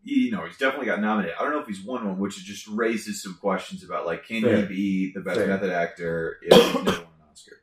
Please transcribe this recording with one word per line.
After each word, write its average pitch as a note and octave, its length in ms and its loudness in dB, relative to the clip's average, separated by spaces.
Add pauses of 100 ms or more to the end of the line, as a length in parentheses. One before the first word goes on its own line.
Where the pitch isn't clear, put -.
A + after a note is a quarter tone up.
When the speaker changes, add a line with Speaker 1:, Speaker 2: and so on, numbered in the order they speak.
Speaker 1:
You B2+ 280 2
know, F2 140 -4
he's - 120 -14
definitely C3+ 300 -2
got G2+ 140 0
nominated. G#2 380 0
I B2 40 0
don't C#3+ 100 -2
know D3+ 60 -2
if - 80 -10
he's G2 160 -10
won A3 240 -6
one, F#2 100 -4
which G2+ 260 -4
just G2+ 240 -14
raises G#2+ 540 -2
some F#2 140 -14
questions F#2 480 -4
about, F2 220 -6
like, E2+ 200 -4
can A2+ 160 -4
Speaker 2:
Fair. A2+ 160 6
Speaker 1:
he G2+ 80 2
be F#2+ 480 0
the G2 80 -8
best F2+ 160 -2
Speaker 2:
Fair. G2+ 100 2
Speaker 1:
method G2 220 0
actor E2+ 720 -4
if - 120 8
he's - 220 10
never - 100 -2
won - 120 0
an - 340 -18
Oscar? - 200 -20 (120)